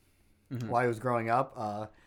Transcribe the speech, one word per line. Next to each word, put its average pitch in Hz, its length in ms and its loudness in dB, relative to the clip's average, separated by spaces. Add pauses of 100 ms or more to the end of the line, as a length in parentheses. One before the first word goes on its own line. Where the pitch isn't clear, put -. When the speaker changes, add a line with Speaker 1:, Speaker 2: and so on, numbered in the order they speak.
(520)
Speaker 1:
Mm-hmm. 120 180 -6
Speaker 2:
while 120 120 4
he 123 60 4
was 113 100 0
growing 117 300 0
up. 127 280 2
Uh, 107 300 -6 (200)